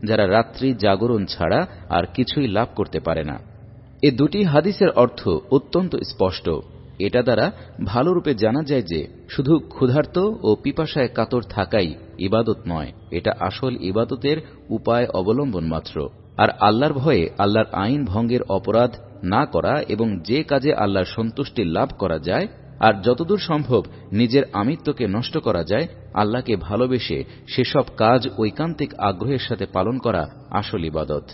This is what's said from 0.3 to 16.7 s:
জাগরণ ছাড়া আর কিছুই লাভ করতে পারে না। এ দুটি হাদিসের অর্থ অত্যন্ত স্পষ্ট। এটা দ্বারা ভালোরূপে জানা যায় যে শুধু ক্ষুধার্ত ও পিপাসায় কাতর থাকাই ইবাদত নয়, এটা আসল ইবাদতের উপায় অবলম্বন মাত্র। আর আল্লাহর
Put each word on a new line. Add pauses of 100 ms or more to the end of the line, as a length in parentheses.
জাগরণ
ছাড়া (220)
আর (100)
কিছুই
লাভ
করতে
পারে
না। (640)
এ
দুটি
হাদিসের
অর্থ (220)
অত্যন্ত
স্পষ্ট। (500)
এটা
দ্বারা (340)
ভালোরূপে
জানা
যায়
যে (220)
শুধু
ক্ষুধার্ত (120)
ও
পিপাসায়
কাতর
থাকাই (240)
ইবাদত (100)
নয়, (200)
এটা
আসল
ইবাদতের (320)
উপায়
অবলম্বন
মাত্র। (280)
আর (100)
আল্লাহর